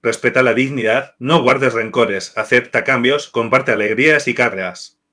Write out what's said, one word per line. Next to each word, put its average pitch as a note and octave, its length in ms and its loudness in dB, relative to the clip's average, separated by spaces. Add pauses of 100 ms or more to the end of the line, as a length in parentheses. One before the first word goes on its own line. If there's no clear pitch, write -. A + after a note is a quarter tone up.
respeta A#2 400 0
la B2 100 4
dignidad, B2 680 -2
no D3 220 2
guardes C3 320 2
rencores, A2+ 640 -2
acepta A#2+ 480 0
cambios, C3+ 460 0
comparte B2+ 420 -2
alegrías A#2 560 0
y B2 60 -2
cargas. F#2+ 680 -4 (120)